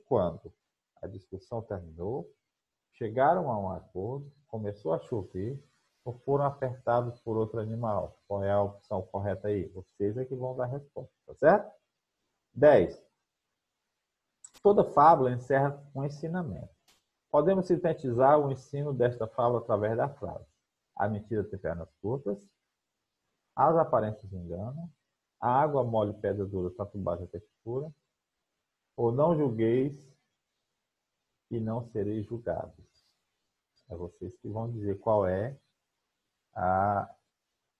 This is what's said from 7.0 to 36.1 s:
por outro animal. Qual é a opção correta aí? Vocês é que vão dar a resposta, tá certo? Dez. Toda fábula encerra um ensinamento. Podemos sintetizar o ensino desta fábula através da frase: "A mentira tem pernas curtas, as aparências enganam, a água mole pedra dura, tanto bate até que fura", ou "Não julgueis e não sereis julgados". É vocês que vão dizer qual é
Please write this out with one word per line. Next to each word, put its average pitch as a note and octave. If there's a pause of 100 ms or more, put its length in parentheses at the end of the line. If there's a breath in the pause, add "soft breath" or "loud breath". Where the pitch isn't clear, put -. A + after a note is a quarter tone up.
por A2
outro A2
animal. A2
Qual G2+
é G2
a G2+
opção G2
correta G2
aí? G2
Vocês G2+
é B2+
que C3
vão B2+
dar C3
a B2
resposta, C#3 (120)
tá -
certo? F#3 (760)
Dez. A#2+ (1600)
Toda G3+
fábula C#3+
encerra C3+ (100)
um C3+
ensinamento. D#3+ (560)
Podemos F3+
sintetizar D3+
o C#3+
ensino C#3
desta A#2+
fábula A#2+
através A2
da C3
frase: F2+ (480)
"A G#2
mentira G#2
tem G2
pernas E2
curtas, A#2+ (1080)
as D3+
aparências A2
enganam, G2 (500)
a B2
água C#3+
mole A2
pedra G2
dura, F#2
tanto G2+
bate F2
até F2
que - (120)
fura", C#3 (1000)
ou A#2+
"Não D3+
julgueis C3 (1400)
e A#2+
não A2+
sereis G#2
julgados". - (840)
É F2
vocês F2
que -
vão A2+
dizer G2+
qual G#2+
é G#2 (960)